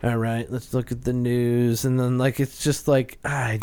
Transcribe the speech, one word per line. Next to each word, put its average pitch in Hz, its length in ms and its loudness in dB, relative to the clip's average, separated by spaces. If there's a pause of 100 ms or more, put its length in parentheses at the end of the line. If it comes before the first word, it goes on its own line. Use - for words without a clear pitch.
"All 117 140 0
right, 113 340 -2
let's 123 220 -8
look 127 180 -2
at 120 120 -8
the 123 100 0
news." 120 720 2
And 127 140 2
then, 127 180 2
like, 127 220 2
it's 135 240 -2
just - 240 0
like, 135 360 2
I 127 400 -2